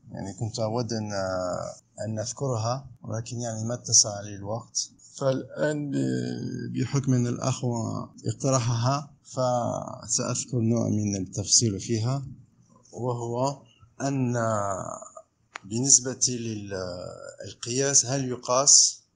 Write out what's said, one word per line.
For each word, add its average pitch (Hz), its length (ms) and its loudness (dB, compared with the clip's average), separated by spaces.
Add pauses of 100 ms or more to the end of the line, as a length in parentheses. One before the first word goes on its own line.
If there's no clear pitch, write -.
(120)
يعني، 98 280 -8
كنت 113 180 -4
أود 113 340 -2
أن، 107 200 -4
آه، 92 920 -4
أن 110 100 -4
نذكرها، 120 720 -2 (160)
ولكن، 113 380 -6
يعني، 110 240 -4
ما 120 100 -2
اتسع 117 460 2
لي 104 160 -10
الوقت. - 540 -6 (260)
فالآن 147 760 0
ب-، 123 880 -2
بحكم 127 360 2
أن 120 120 4
الأخ 123 380 -2 (640)
اقترحها، 127 840 2 (140)
فسأذكر 123 1300 0
نوع 113 300 4
من 104 280 2
التفصيل 95 640 2
فيها، 117 460 0 (680)
وهو 120 680 -2 (380)
أن 135 340 2 (1300)
بالنسبة 127 640 4
للقياس، 101 1800 -2
هل 131 220 0
يقاس 127 760 4 (120)